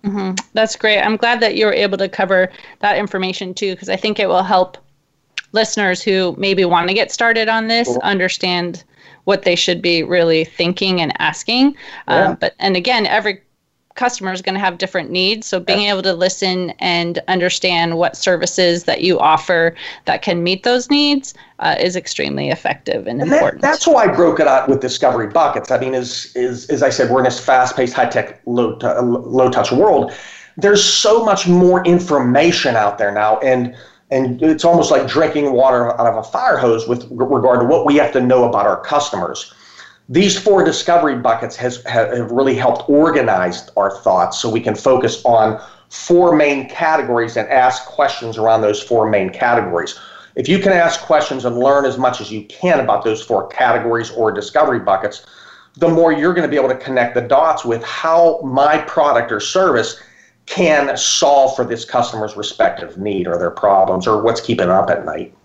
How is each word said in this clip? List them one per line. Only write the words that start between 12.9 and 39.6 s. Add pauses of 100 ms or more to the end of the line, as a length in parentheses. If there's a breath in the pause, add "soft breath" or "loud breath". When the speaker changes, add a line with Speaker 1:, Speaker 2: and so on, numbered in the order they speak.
Speaker 1:
every (540)
customer
is
gonna
have
different
needs.
So
being
Speaker 2:
Yeah.
Speaker 1:
able
to
listen
and
understand
what
services
that
you
offer (320 loud breath)
that
can
meet
those
needs, (240 soft breath)
uh,
is
extremely
effective
and
Speaker 2:
And
that,
Speaker 1:
important.
Speaker 2:
that's
why
I
broke
it
out
with
discovery
buckets.
I
mean,
as,
as,
as
I
said,
we're
in
this
fast-paced,
high-tech,
low
t-,
low-touch
world. (460 loud breath)
There's
so
much
more
information
out
there
now,
and, (380 loud breath)
and
it's
almost
like
drinking
water
out
of
a
fire
hose
with
regard
to
what
we
have
to
know
about
our
customers. (540 loud breath)